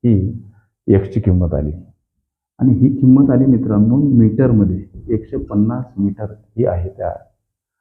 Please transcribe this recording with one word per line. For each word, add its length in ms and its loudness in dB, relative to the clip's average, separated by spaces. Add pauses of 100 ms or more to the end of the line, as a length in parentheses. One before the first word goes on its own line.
ही 360 0 (460)
एक्सची 320 -2
किंमत 340 0
आली 180 -4 (880)
आणि 140 2
ही 220 2
किंमत 340 4
आली 160 2
मित्रांनो 500 2
मीटरमध्ये. 1000 2 (120)
एकशे 280 -6
पन्नास 480 -2 (120)
मीटर 340 -4 (260)
ही 80 0
आहे 240 -4
त्या 220 -8 (680)